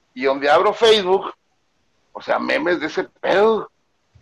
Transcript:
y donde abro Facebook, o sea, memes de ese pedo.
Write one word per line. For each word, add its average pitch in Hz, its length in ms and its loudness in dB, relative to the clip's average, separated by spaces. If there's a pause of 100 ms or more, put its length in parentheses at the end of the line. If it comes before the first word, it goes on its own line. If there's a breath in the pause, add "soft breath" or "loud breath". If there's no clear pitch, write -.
(140)
y 127 100 -6
donde 139 260 0
abro 190 220 4
Facebook, 196 600 2 (800)
o - 80 -16
sea, 120 180 -2
memes 139 420 -2
de 147 60 -6
ese 180 180 -6
pedo. 196 680 -2 (520)